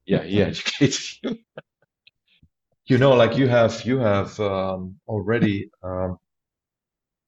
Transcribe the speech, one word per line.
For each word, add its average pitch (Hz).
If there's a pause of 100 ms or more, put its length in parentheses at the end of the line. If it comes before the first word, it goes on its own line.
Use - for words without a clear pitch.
Yeah, 87
he 95
educated - (220)
you. 240
<laughs> - (1400)
You 131
know, 135
like, 117
you 135
have, 117
you 131
have, 101
um, 95 (120)
already, 104 (140)
um, 92 (1120)